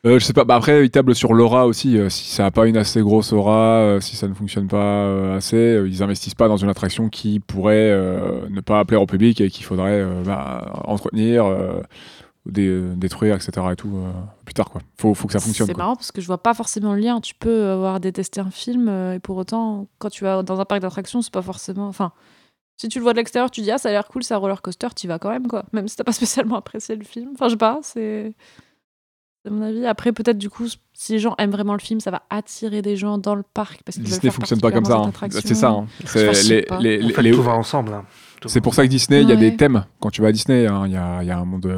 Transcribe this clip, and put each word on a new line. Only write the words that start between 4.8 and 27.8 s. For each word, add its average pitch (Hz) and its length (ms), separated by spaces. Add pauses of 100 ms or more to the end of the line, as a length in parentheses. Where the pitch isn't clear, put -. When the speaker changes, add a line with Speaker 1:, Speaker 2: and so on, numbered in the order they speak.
Speaker 1:
euh, 95 320
assez, 104 180
euh, 113 320
ils 95 140
investissent 101 320
pas 117 120
dans 107 120
une 98 100
attraction 101 400
qui 104 320
pourrait, 107 500
euh, 92 600
ne 98 100
pas 104 240
plaire 107 160
au 98 60
public 110 340
et 98 80
qu'il - 160
faudrait, 98 380
euh, 92 200
bah, 67 520 (100)
entretenir, 110 600
euh, 92 340 (640)
dé-, 98 240
euh, 92 260
détruire, 95 420
et 92 40
cetera 90 320
et 90 40
tout, 101 200
euh, 92 140 (340)
plus - 80
tard, - 160
quoi. - 140 (160)
Faut, 107 160
faut - 120
que - 60
ça 101 80
fonctionne, 107 280
Speaker 2:
C'est 90 40
Speaker 1:
quoi. 175 120
Speaker 2:
marrant 240 120
parce - 160
que 202 80
je 170 60
vois 180 160
pas 233 100
forcément 214 400
le 202 80
lien. 233 220
Tu - 120
peux 226 360
avoir 190 280
détesté 190 440
un 190 80
film, 240 400
euh, 185 240
et 185 60
pour 185 180
autant, 208 480 (140)
quand 208 100
tu - 140
vas 190 180
dans 190 180
un 196 60
parc 202 160
d'attractions, 196 400
c'est - 100
pas 190 80
forcément, 190 480
enfin, 185 240 (640)
si 226 120
tu 240 100
le 240 60
vois 233 80
de 226 60
l'extérieur, 247 320
tu - 100
dis, « 208 120
Ah, 277 60
ça 247 100
a 208 40
l'air 208 160
cool, 254 160
c'est 233 100
un 202 40
roller 196 220
coaster », 190 340
t'y - 120
vas 165 140
quand 202 100
même, 247 160
quoi. 220 260
Même 208 160
si - 80
t'as - 80
pas 240 80
spécialement 226 440
apprécié 220 400
le 208 80
film. 240 300
Enfin, 247 120
je 240 60
sais 226 40
pas, 233 260